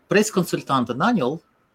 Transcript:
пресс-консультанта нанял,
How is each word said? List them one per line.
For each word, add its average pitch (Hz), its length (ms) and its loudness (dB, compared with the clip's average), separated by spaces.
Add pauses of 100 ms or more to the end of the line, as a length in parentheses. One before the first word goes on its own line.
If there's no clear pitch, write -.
пресс-консультанта 147 880 0
нанял, 160 460 0 (340)